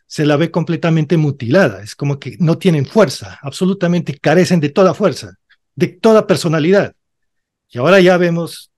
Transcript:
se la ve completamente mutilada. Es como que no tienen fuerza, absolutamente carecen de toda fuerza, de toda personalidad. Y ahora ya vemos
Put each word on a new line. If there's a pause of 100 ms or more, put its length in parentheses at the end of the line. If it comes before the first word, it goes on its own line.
se
la
ve
completamente
mutilada.
Es
como
que
no
tienen
fuerza,
absolutamente
carecen
de
toda
fuerza, (400)
de
toda
personalidad. (720)
Y
ahora
ya
vemos